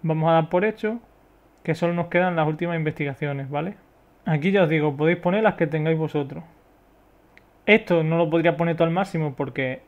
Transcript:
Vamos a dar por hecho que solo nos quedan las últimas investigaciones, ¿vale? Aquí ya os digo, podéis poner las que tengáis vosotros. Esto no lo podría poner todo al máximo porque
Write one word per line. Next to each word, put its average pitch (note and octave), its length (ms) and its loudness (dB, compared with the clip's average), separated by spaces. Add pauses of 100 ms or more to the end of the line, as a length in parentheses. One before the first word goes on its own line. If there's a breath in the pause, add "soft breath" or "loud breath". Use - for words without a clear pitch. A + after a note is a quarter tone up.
Vamos D#3+ 280 0
a E3 60 6
dar D#3+ 120 4
por F3+ 160 2
hecho A3 380 -4 (600)
que D#3+ 140 -2
solo E3+ 180 0
nos E3+ 140 -2
quedan F3 300 0
las D#3 100 2
últimas E3+ 300 -4
investigaciones, C#3+ 720 -4
¿vale? D#3 260 -6 (500)
Aquí D#3 240 0
ya F#3+ 140 4
os D#3 60 2
digo, D3+ 260 0
podéis D#3+ 220 2
poner F3+ 260 0
las G3 120 4
que E3 120 0
tengáis D#3 300 -2
vosotros. D3+ 440 -4 (1200)
Esto G3+ 360 4
no D#3+ 160 0
lo E3+ 120 2
podría E3+ 260 2
poner E3+ 220 -2
todo E3 100 4
al E3 60 -2
máximo E3 420 -2
porque C3 520 -6